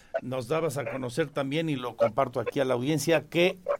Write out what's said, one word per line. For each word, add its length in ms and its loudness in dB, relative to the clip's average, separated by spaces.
nos 240 -4
dabas 320 -2
a 100 -4
conocer 420 -4
también, 380 -2
y 60 0
lo 220 -6
comparto 420 2
aquí 220 0
a 40 2
la 100 2
audiencia, 540 2
que 300 2